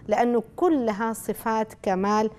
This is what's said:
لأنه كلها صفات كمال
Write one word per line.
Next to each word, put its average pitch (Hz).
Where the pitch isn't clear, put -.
لأنه 233
كلها 226
صفات 220
كمال 208